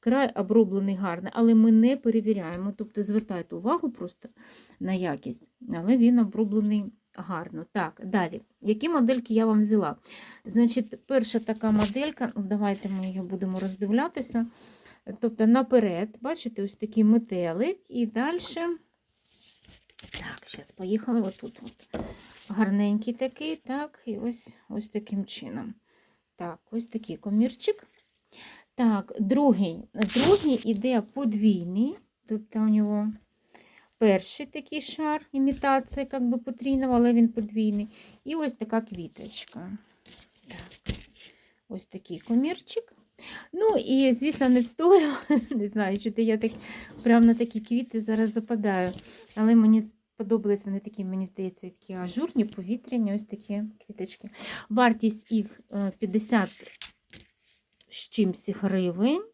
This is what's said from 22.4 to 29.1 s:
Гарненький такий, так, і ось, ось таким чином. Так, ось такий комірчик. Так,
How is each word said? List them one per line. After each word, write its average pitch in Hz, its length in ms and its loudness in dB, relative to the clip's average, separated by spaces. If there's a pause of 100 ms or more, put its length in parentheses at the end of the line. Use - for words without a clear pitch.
Гарненький 208 680 0
такий, 302 420 -8
так, 294 500 -10
і 208 120 -8
ось, - 380 -8 (120)
ось 214 200 -8
таким 208 360 -6
чином. - 500 -12 (640)
Так, 170 220 -10 (120)
ось 233 160 -6
такий 220 300 -10
комірчик. 233 680 -2 (880)
Так, 220 460 0